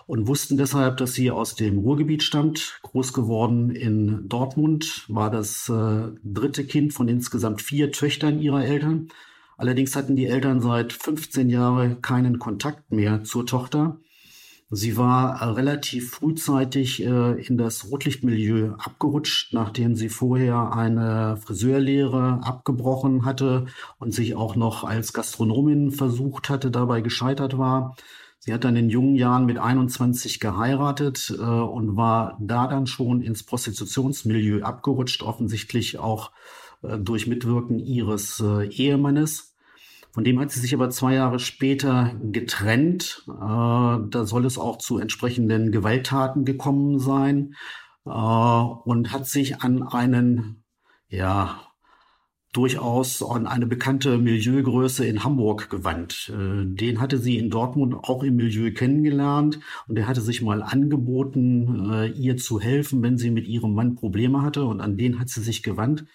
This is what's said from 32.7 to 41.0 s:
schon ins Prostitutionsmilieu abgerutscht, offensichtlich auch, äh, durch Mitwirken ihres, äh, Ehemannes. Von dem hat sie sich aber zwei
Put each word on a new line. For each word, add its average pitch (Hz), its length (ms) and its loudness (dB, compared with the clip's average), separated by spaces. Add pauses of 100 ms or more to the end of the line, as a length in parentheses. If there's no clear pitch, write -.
schon 123 360 0
ins 110 220 -6
Prostitutionsmilieu 110 1200 -2
abgerutscht, 123 640 -2
offensichtlich 110 720 -4
auch, 110 340 -4 (520)
äh, 107 160 -6
durch 107 260 -4
Mitwirken 120 540 0
ihres, 107 600 -2
äh, 104 280 0
Ehemannes. 143 880 0 (560)
Von 113 120 -2
dem 123 160 4
hat 139 120 -4
sie 123 100 -4
sich 123 120 -2
aber 123 160 2
zwei 131 240 0